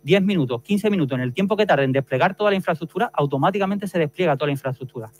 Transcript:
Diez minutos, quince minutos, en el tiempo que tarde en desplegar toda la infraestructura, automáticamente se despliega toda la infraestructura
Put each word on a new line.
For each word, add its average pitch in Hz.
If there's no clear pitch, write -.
Diez 185
minutos, 143
quince 208
minutos, 143
en 127
el 127
tiempo 196
que 208
tarde 139
en 135
desplegar 135
toda 208
la 202
infraestructura, 180
automáticamente 190
se 185
despliega 156
toda 147
la 143
infraestructura 127